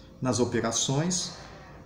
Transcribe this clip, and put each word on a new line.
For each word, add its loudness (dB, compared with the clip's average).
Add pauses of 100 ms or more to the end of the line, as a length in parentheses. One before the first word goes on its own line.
(200)
nas 2
operações 2 (520)